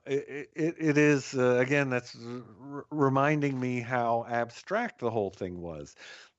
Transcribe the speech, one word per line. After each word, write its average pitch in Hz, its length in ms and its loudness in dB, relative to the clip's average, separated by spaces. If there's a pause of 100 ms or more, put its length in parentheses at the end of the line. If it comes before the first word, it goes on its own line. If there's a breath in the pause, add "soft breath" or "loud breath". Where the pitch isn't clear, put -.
it, 139 500 -6
it, 165 240 -2
it 156 200 2
is. 147 360 4
Uh, 123 220 4
again, 135 320 2
that's 123 260 -4
r-, 120 280 -12 (320)
r-, 139 160 -12
reminding 143 680 2
me 123 220 -2
how 117 480 -2
abstract 120 720 -4
the 117 100 -2
whole 104 200 -2
thing 90 300 -8
was. 78 340 -12 (440 loud breath)